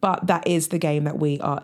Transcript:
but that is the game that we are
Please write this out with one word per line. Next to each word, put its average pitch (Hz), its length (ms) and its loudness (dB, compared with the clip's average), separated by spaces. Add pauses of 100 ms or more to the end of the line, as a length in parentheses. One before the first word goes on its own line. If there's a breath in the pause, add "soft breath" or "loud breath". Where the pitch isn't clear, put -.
but 185 280 0
that 170 180 0
is 170 220 2
the 175 100 -2
game 147 240 0
that 147 160 -2
we 147 220 0
are 143 240 -2